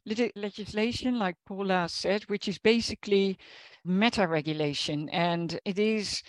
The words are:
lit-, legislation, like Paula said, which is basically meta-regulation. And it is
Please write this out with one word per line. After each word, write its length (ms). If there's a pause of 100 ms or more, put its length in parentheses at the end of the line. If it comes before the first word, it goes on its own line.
lit-, 320
legislation, 800
like 180 (120)
Paula 420
said, 360
which 220
is 120
basically 760 (480)
meta-regulation. 1300
And 560
it 140
is 500